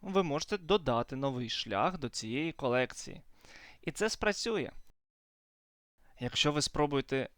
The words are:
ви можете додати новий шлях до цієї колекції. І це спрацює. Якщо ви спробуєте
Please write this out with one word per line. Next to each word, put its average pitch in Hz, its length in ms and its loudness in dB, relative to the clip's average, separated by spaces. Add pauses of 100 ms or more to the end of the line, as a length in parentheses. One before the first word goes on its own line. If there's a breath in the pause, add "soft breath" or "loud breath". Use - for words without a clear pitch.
ви 196 220 2
можете 156 340 0
додати 147 580 2
новий 127 340 -2
шлях 117 480 0
до 131 120 -4
цієї 135 420 -4
колекції. 123 720 -2 (600 loud breath)
І 165 100 -6
це 214 180 0
спрацює. 208 640 0 (1500 soft breath)
Якщо 123 320 2
ви 147 100 2
спробуєте 139 760 0